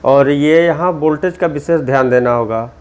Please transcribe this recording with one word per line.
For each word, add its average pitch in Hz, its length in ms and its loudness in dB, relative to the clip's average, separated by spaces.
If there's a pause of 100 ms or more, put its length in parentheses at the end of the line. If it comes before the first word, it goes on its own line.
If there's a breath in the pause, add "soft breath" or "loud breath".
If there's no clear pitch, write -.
और 135 280 4
ये 151 340 2
यहाँ 170 260 -2
वोल्टेज 156 460 -4
का 175 120 -2
विशेष 151 320 -2
ध्यान 131 280 0
देना 123 220 2
होगा 117 380 -4 (120)